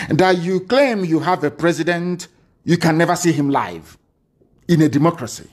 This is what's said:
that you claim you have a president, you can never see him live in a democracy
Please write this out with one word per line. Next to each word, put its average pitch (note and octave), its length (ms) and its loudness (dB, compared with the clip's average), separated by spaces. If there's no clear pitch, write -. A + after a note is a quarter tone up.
that F#3 280 2
you F3+ 240 -2
claim A#3+ 420 0
you D#3+ 160 0
have F3 240 -2
a D3 80 -2
president, E3+ 800 -2
you E3+ 140 2
can D#3+ 200 0
never E3+ 200 2
see E3+ 160 0
him C#3+ 160 0
live F#2+ 480 -4
in D#3+ 120 4
a D#3 80 6
democracy C#3+ 640 -2